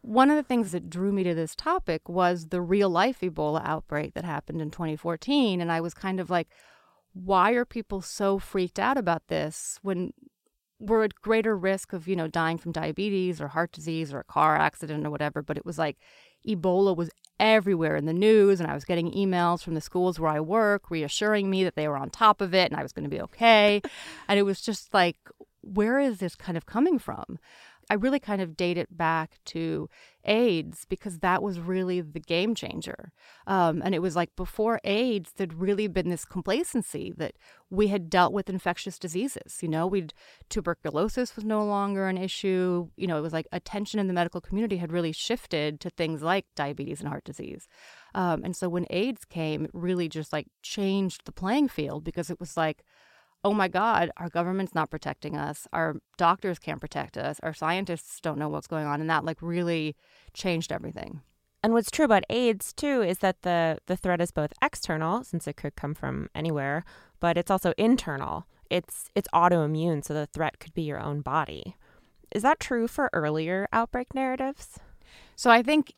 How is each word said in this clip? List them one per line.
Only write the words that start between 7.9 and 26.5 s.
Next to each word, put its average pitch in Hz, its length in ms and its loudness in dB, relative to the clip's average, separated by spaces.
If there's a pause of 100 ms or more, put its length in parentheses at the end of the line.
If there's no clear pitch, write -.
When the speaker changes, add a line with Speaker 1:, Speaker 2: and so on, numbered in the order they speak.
Speaker 1:
so 196 380 0
freaked 185 400 -2
out 247 180 2
about 175 300 0
this 156 560 -4
when 185 280 -2 (680)
we're 220 240 2
at 202 180 -2
greater 220 340 2
risk 190 380 -2
of, 165 140 -8
you 190 80 0
know, 165 120 -2
dying 165 300 0
from 170 140 -6
diabetes 180 680 -2
or 147 100 -6
heart 165 220 -2
disease 160 400 -6
or 139 80 -8
a - 40 -10
car 156 320 4
accident 151 500 0
or 151 60 -4
whatever?" 147 320 -4
But 147 140 -4
it - 80 -10
was 160 120 -8
like 156 200 -2 (500)
Ebola 190 480 4
was 165 160 -2 (280)
everywhere 190 560 4
in 147 100 0
the 160 80 0
news, 202 460 8
and 156 120 -2
I - 20 -4
was 143 120 -8
getting 170 260 0
emails 175 500 0
from 165 140 -6
the 151 60 -2
schools 180 380 0
where 156 120 2
I 151 80 0
work 202 500 0
reassuring 196 580 0
me 190 160 2
that 180 120 0
they 151 120 0
were 143 100 -2
on 139 120 -6
top 214 320 6
of 185 140 0
it 180 160 6
and 147 80 -4
I 143 40 -2
was - 100 -8
gonna 147 160 -6
be - 120 -6
okay. 208 600 6 (240)
Speaker 2:
<laughs> - 220 -16
Speaker 1:
And 202 120 4
it 202 40 6
was 196 180 0
just - 340 -6
like, 175 220 6 (440)
where 214 380 2
is 262 180 2
this 180 180 -6
kind 170 220 -6